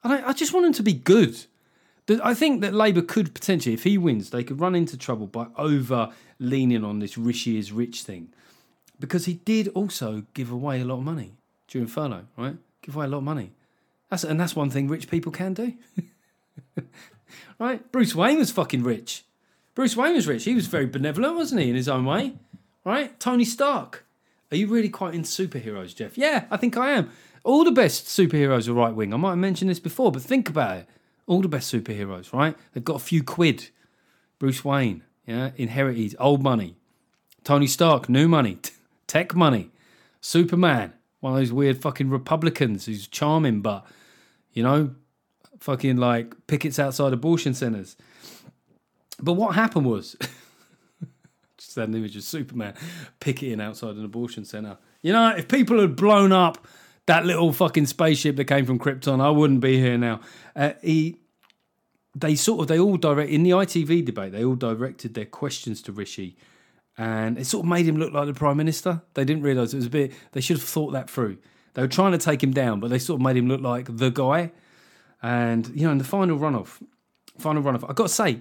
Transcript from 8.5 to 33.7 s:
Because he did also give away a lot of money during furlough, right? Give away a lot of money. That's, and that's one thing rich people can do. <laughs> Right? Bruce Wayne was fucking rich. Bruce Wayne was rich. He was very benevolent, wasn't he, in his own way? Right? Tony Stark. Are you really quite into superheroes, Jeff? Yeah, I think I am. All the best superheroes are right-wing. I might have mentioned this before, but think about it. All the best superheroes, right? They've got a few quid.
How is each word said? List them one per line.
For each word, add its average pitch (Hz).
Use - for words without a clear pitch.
Because 165
he 180
did 214
also 127
give 123
away 127
a -
lot 127
of 131
money 135
during 120
furlough, 117
right? 131
Give 143
away 147
a -
lot 143
of 135
money. 135
That's, 180
and 156
that's 170
one 143
thing 139
rich 156
people 170
can 190
do. 233
<laughs> 165
Right? 240
Bruce 240
Wayne 233
was 269
fucking 139
rich. 117
Bruce 240
Wayne 294
was 196
rich. 117
He 233
was 220
very 143
benevolent, 151
wasn't 277
he, 123
in 120
his 127
own 127
way? 208
Right? 247
Tony 247
Stark. 277
Are 151
you 202
really 220
quite 175
into 165
superheroes, 107
Jeff? -
Yeah, 277
I 214
think 240
I 254
am. 208
All 285
the -
best 220
superheroes 139
are 120
right-wing. 110
I 113
might 180
have 175
mentioned 190
this 175
before, 196
but 131
think 247
about 135
it. 90
All 185
the 190
best 143
superheroes, 101
right? 151
They've 120
got 156
a 131
few 160
quid. -